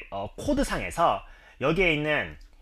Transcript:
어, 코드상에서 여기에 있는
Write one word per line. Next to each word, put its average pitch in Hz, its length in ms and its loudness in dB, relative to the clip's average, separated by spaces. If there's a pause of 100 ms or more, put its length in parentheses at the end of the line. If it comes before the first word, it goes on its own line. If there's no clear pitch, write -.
(100)
어, 101 260 -6
코드상에서 165 880 0 (360)
여기에 165 340 4
있는 147 420 -2 (260)